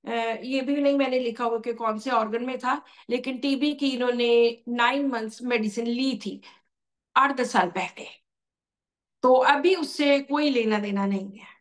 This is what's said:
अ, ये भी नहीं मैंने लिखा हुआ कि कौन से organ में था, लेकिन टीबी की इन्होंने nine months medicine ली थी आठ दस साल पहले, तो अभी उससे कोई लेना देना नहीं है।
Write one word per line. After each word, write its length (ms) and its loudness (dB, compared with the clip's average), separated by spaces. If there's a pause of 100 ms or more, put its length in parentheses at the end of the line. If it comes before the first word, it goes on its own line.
अ, 380 -4
ये 180 -2
भी 160 0
नहीं 220 2
मैंने 200 0
लिखा 260 -4
हुआ 140 0
कि 140 -6
कौन 260 -4
से 120 -6
organ 340 -2
में 140 -6
था, 260 -2 (260)
लेकिन 280 -2
टीबी 360 0
की 140 -2
इन्होंने 800 2
nine 380 0
months 360 -6
medicine 440 -2
ली 400 -2
थी 160 -10 (720)
आठ 200 4
दस 160 -4
साल 180 2
पहले, 360 -8 (1160)
तो 120 6
अभी 400 6
उससे 460 2
कोई 300 0
लेना 280 0
देना 280 -2
नहीं 320 -4
है। 220 -20